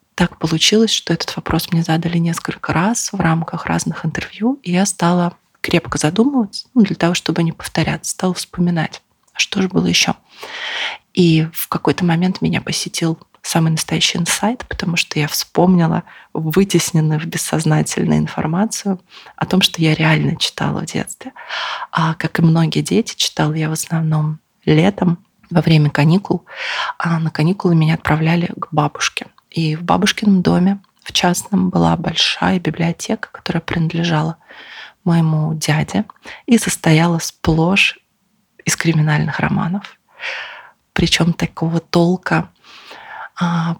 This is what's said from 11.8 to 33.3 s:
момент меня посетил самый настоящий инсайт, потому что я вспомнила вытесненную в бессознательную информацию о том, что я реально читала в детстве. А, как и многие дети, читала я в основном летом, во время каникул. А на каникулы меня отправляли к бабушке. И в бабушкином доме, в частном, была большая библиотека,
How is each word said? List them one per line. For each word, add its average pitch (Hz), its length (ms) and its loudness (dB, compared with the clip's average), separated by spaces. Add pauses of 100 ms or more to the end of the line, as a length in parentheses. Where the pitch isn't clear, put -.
момент 175 360 0
меня 160 220 -2
посетил - 560 -4 (240)
самый 160 300 2
настоящий - 460 -2
инсайт, 202 500 -2
потому 170 280 -4
что - 220 -4
я 151 100 0
вспомнила 170 760 2 (300)
вытесненную 160 880 0
в 160 60 -6
бессознательную 160 920 0
информацию 170 800 -2 (360)
о - 100 -6
том, 185 160 2
что - 200 -2
я 156 120 4
реально 156 420 2
читала - 440 -4
в 160 60 -6
детстве. - 460 -10 (580)
А, 160 240 0
как - 240 -4
и 170 40 2
многие 160 380 4
дети, 185 360 0
читала - 380 0
я 156 140 -2
в 156 40 -4
основном 156 680 -2 (280)
летом, 175 520 4 (320)
во 170 120 4
время 151 280 4
каникул. 170 540 2 (540)
А 165 200 0
на 160 120 -2
каникулы 175 440 2
меня 160 200 4
отправляли 165 520 0 (120)
к - 140 -8
бабушке. - 540 -2 (240)
И 160 240 -2
в 165 80 -6
бабушкином 185 600 2
доме, 180 360 4 (240)
в - 100 -12
частном, 185 580 0
была 170 260 2
большая 170 640 0
библиотека, 170 720 -4